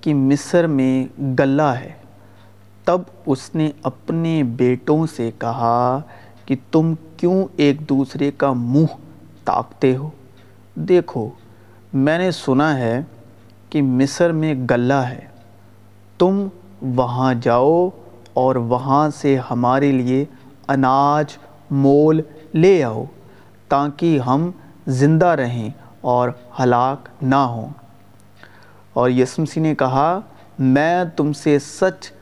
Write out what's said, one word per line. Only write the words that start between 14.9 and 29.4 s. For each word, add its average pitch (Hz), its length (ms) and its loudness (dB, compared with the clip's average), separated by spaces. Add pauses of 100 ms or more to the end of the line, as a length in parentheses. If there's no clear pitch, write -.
ہے، 123 260 -2 (960)
تم 196 300 0 (340)
وہاں 127 600 0
جاؤ 147 460 2 (460)
اور 127 220 2
وہاں 135 540 0
سے 139 280 0 (120)
ہمارے 127 420 0
لیے 127 320 0 (440)
اناج 139 580 2 (440)
مول 143 500 4 (340)
لے 165 300 4
آؤ 113 200 -6 (640)
تاکہ 147 500 0
ہم 135 320 0 (360)
زندہ 151 400 4
رہیں 120 440 -2 (300)
اور 123 280 0 (340)
ہلاک 127 460 0 (140)
نہ 131 120 0
ہوں۔ 120 340 -2 (1200)
اور 123 180 0
یسوع 127 320 0